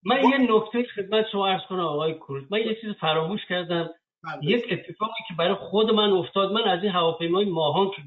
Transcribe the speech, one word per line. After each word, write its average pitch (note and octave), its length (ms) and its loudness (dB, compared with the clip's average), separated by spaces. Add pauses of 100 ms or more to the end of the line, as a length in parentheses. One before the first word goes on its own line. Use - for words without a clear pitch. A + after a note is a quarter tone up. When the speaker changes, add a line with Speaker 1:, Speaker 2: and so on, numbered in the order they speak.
Speaker 1:
من B3+ 180 2
Speaker 2:
با- C4 60 8
Speaker 1:
یه C4+ 100 4
نکته A#3 440 2
خدمت G#3+ 460 -2
شما G3 200 0
عرض F#3 140 0
کنم F#3 180 -6
آقای D#3+ 340 0
کوروش، C#3 360 -10
من G#3+ 100 0
یه G#3+ 200 -2
چیز G#3+ 100 -10
فراموش E3 560 -2
کردم. E3+ 440 -2 (340)
Speaker 2:
بله. D3+ 260 -4
Speaker 1:
یک A#3 200 2
اتفاقی G#3+ 580 -6
که F3 100 -10
برای F3+ 160 2
خود G#3 360 0
من G#3 220 4
افتاد، F#3+ 400 0
من A3 100 0
از F#3 200 0
این G3+ 100 0
هواپیمای E3+ 520 0
ماهان E3+ 460 2
که D#3+ 160 -12